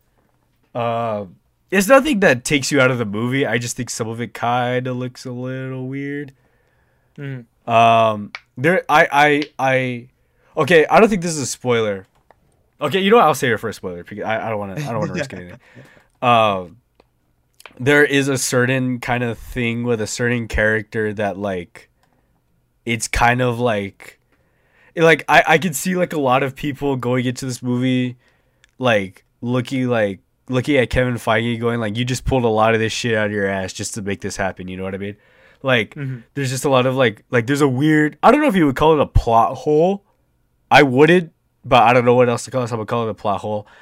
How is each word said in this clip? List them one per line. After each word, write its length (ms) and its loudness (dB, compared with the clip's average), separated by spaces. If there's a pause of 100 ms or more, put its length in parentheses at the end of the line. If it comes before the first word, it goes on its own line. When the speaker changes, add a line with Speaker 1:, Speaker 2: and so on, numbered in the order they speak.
(760)
Speaker 1:
Uh, 520 -4 (440)
it's 180 2
nothing 320 4
that 240 2
takes 280 -2
you 80 4
out 100 4
of 80 -2
the 60 -2
movie. 420 -2
I 120 -2
just 180 -8
think 140 -8
some 180 -6
of 120 -10
it 140 -8
kinda 580 -2
looks 340 -10
a 60 -10
little 560 -10
weird. 440 -10 (880)
Speaker 2:
Mm. 260 -12 (220)
Speaker 1:
Um, 680 2 (240)
there, 320 0
I, 240 4
I, 300 4 (160)
I, 500 -2 (480)
okay, 300 4
I 140 6
don't 80 8
think 140 -2
this 100 -4
is 80 -6
a 60 -4
spoiler. 600 -4 (720)
Okay, 200 -2
you 100 2
know 60 8
what? 100 6
I'll 80 4
save 180 -2
it 60 0
for 100 -8
a 60 -8
spoiler 300 -12
because 200 -12
I, 220 -4
I 20 -4
don't 100 -4
wanna, 180 -8
I 160 -8
don't 80 -4
wanna 120 -4
risk 200 -8
Speaker 2:
<laughs> 20 -14
Speaker 1:
anything. 240 -16 (640)
Um, 560 2 (1000)
there 240 4
is 240 2
a 100 -2
certain 640 0
kind 220 -4
of 160 -4
thing 460 -6
with 160 -2
a 60 -4
certain 420 -4
character 680 -2
that, 220 -4
like, 540 -10 (920)
it's 240 -4
kind 340 2
of 180 -2
like, 580 -6 (760)
like, 320 2
I, 180 6
I 120 4
could 180 -4
see, 180 -4
like, 180 -2
a 80 -4
lot 220 2
of 140 -4
people 400 -4
going 300 -2
into 200 -4
this 160 -8
movie, 540 -2 (640)
like, 460 -2 (160)
looking, 480 -2
like, 320 -2 (280)
looking 280 0
at 140 2
Kevin 240 0
Feige 460 -2
going, 180 -2
like, 180 -4
"You 80 -2
just 200 -4
pulled 200 0
a 40 2
lot 260 4
of 60 0
this 120 -2
shit 220 -2
out 120 0
of 60 -4
your 140 -2
ass 260 -4
just 220 -10
to 80 -8
make 200 -6
this 140 -8
happen," 300 -6
you 100 -10
know 80 -10
what 100 -8
I 40 -8
mean? 180 -10 (460)
Like, 320 -2
Speaker 2:
Mm-hmm. 260 -10 (140)
Speaker 1:
there's 160 -4
just 140 -6
a 60 0
lot 160 4
of, 100 -2
like, 340 0
like, 160 0
there's 140 -2
a 80 4
weird, 540 2
I 100 8
don't 80 2
know 80 2
if 80 0
you 100 4
would 100 0
call 180 4
it 60 2
a 60 0
plot 500 2
hole. 480 0 (680)
I 120 8
wouldn't, 500 4 (320)
but 200 6
I 80 6
don't 120 4
know 100 6
what 140 6
else 180 -4
to 40 -20
call 140 -4
it, 40 -6
so 60 -6
I'm 40 -4
gonna 80 -8
call 200 -4
it 40 -6
a 40 -10
plot 260 -4
hole. 260 -8 (160)